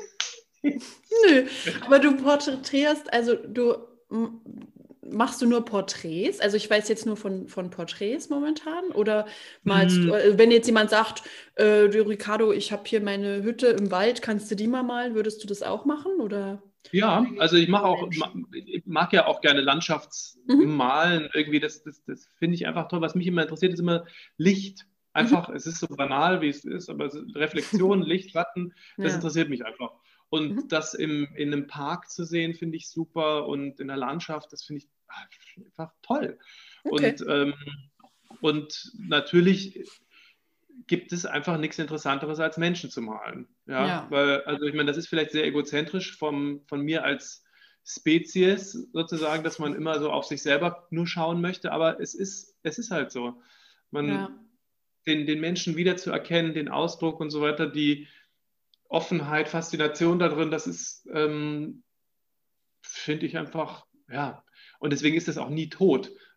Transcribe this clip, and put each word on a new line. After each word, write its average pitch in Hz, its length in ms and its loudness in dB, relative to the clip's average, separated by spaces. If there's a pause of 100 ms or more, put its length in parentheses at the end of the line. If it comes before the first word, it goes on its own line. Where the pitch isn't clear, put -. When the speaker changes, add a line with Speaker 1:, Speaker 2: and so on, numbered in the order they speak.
(640)
Speaker 1:
Nö, 294 840 4 (400)
aber 269 120 10
du 277 180 6
porträtierst, 285 960 2
also 233 220 2
du 233 420 0 (340)
m-, 226 300 -4 (600)
machst - 400 -2
du 247 40 4
nur 233 180 4
Porträts? 196 760 -4
Also 208 160 2
ich 208 120 -2
weiß 214 200 2
jetzt - 180 -2
nur 214 100 -2
von, 190 320 -8
von 180 220 -8
Porträts 202 600 -6
momentan. 311 600 -4
Oder 214 340 2 (360)
malst 185 400 6
Speaker 2:
Hm. 170 60 4
Speaker 1:
du, 170 60 4
äh, 202 240 6
wenn 226 120 10
jetzt 233 160 8
jemand 220 240 4
sagt, 220 320 2 (340)
"Äh, 214 320 8
du 208 180 4
Ricardo, 214 460 2
ich - 200 -2
hab 202 160 -6
hier 220 140 2
meine 202 400 -2
Hütte 240 260 2
im 202 220 2
Wald, 208 320 2
kannst 214 280 -4
du 220 40 0
die 208 120 -2
mal 254 160 0
malen?" 240 320 -2
Würdest 214 280 -2
du - 40 -12
das 202 160 -6
auch 214 220 -4
machen, 311 360 -2
oder? 202 420 -4 (300)
Speaker 2:
Ja, 202 340 4 (120)
also 165 180 6
ich 170 120 8
mach 196 140 4
auch, 180 200 2
Speaker 1:
Menschen. 170 480 -6
Speaker 2:
ma-, - 60 -14
ich 180 300 -8
mag 170 260 0
ja 170 140 6
auch 151 140 0
gerne 143 200 4
Landschaftsmalen 156 1600 2
Speaker 1:
Mhm. 147 100 -10
Speaker 2:
irgendwie. 151 260 2
Das, 147 220 -6
das, - 220 -18
das - 240 -12 (100)
finde 170 160 2
ich 170 120 -4
einfach 160 220 -2
toll. 175 120 -2
Was 160 140 -2
mich 180 120 0
immer 175 160 2
interessiert, 160 300 0
ist 170 80 -4
immer 170 240 2 (340)
Licht. 196 440 0
Speaker 1:
Mhm. - 380 -4
Speaker 2:
Einfach, 220 300 4
es 147 160 -10
ist 165 140 -8
so 170 60 -4
banal, 143 540 0
wie 151 80 0
es 139 160 -6
ist, - 260 -10
aber 147 160 -6
es 139 80 -8
ist 151 220 -14
Reflexion, 180 680 2
Speaker 1:
<laughs> - 0 -
Speaker 2:
Licht, 165 300 -2
Schatten, 175 420 -4 (220)
das 196 160 0
Speaker 1:
Ja. 180 40 -2
Speaker 2:
interessiert 165 320 0
mich 123 160 -4
einfach. 113 280 -10 (360)
Und 156 280 -2
Speaker 1:
Mhm. 277 120 -6
Speaker 2:
das 156 260 -4
im, 147 420 -4
in 147 160 -2
einem 143 160 -4
Park 147 420 -8
zu 175 140 -10
sehen, 165 300 -4
finde 165 220 -8
ich 160 140 -14
super. 156 560 -4
Und 143 340 -8
in 139 80 -10
der 139 80 -8
Landschaft, 151 560 -8
das - 120 -16
finde 147 180 -12
ich, - 60 -20 (200)
ah, - 60 -18 (500)
einfach - 280 -14 (100)
toll. - 360 -4 (440)
Speaker 1:
Okay. 285 360 0
Speaker 2:
Und, - 100 -10
ähm, 143 260 0 (840)
und 151 580 -4
natürlich 175 880 2 (1000)
gibt - 240 -4
es 175 120 -6
einfach 156 320 -4
nichts 156 220 -4
Interessanteres, 151 600 -4
als 160 180 -2
Menschen 170 320 -2
zu - 100 -10
malen. 110 460 -10 (200)
Ja? 135 200 -2
Speaker 1:
Ja. 170 240 -4
Speaker 2:
Weil, 143 320 2
also 147 220 -4
ich 147 100 -4
meine, 151 140 0
das 143 80 -2
ist 165 120 -6
vielleicht 156 220 -2
sehr 151 160 0
egozentrisch 147 720 -4
vom, 143 480 -4
von 143 140 -6
mir 147 240 -2
als - 400 -6 (400)
Spezies 185 880 2 (200)
sozusagen, 160 520 -2
dass 160 160 -6
man 147 140 -4
immer 156 260 -2
so 147 100 -2
auf 143 140 -2
sich 143 180 -8
selber 156 480 0
nur 170 160 -2
schauen 170 340 -2
möchte, 180 300 -4
aber 160 300 0
es - 140 -8
ist, - 500 -10
es 151 140 -6
ist 233 120 -10
halt 151 220 -4
so. 120 280 -8 (520)
Man 147 160 -2
Speaker 1:
Ja. 196 220 -4 (760)
Speaker 2:
den, 151 200 0
den 151 140 -2
Menschen 170 360 -4
wiederzuerkennen, 170 760 -2
den 151 140 -4
Ausdruck 160 520 -4
und 156 100 -4
so 151 100 -6
weiter, 147 280 0
die 147 400 -2 (800)
Offenheit, 151 600 -2
Faszination 165 680 0
da 170 100 2
drin, 156 220 0
das 151 160 -6
ist, - 460 -12
ähm, 151 720 -4 (1000)
finde - 440 -6
ich 143 120 -8
einfach, 156 480 -8 (240)
ja. 127 340 -8 (340)
Und 151 140 -4
deswegen 147 240 0
ist 165 120 -2
das 151 100 -6
auch 127 100 -8
nie 156 200 -4
tot. 175 440 2 (240)